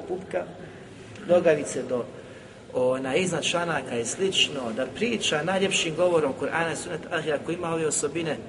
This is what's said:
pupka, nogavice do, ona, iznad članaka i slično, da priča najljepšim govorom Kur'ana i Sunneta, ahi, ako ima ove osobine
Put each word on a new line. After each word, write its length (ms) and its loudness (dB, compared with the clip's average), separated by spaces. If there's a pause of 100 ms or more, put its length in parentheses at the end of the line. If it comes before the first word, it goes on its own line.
pupka, 380 -4 (840)
nogavice 560 4
do, 220 0 (680)
ona, 420 2
iznad 280 2
članaka 560 0
i 60 0
slično, 560 0 (140)
da 100 0
priča 580 0
najljepšim 520 2
govorom 460 4
Kur'ana 320 0
i 20 -4
Sunneta, 360 -8
ahi, 200 0
ako 200 -2
ima 220 -2
ove 140 0
osobine 500 -2 (120)